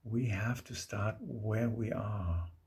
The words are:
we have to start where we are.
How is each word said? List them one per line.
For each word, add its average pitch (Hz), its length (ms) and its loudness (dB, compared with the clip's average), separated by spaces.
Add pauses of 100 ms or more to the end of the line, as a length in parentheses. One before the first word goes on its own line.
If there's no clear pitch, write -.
we 117 280 2
have 110 320 0
to 120 100 -10
start 104 480 -2
where 113 480 0
we 110 260 0
are. 90 540 0 (160)